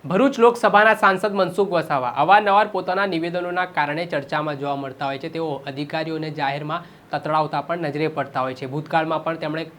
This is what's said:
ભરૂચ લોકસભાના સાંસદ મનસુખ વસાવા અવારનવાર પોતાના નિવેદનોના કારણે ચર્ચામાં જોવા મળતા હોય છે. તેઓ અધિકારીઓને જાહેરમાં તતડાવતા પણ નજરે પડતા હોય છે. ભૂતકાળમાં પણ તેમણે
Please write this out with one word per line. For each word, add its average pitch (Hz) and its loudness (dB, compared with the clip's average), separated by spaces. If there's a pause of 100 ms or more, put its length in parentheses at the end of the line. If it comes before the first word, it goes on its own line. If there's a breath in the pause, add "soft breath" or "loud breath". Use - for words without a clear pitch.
ભરૂચ 240 2
લોકસભાના 220 6
સાંસદ 196 2
મનસુખ 190 0
વસાવા 151 0
અવારનવાર 196 4
પોતાના 185 -2
નિવેદનોના 175 -2
કારણે 165 -2
ચર્ચામાં 151 -4
જોવા 139 -4
મળતા 139 -8
હોય 139 -4
છે. 165 -10
તેઓ 160 -6
અધિકારીઓને 156 -6
જાહેરમાં 147 -4 (260 loud breath)
તતડાવતા 151 -2
પણ 170 -6
નજરે 151 -2
પડતા 143 -4
હોય 131 -4
છે. 131 -10
ભૂતકાળમાં 156 -2
પણ 165 -2
તેમણે 160 -6 (120)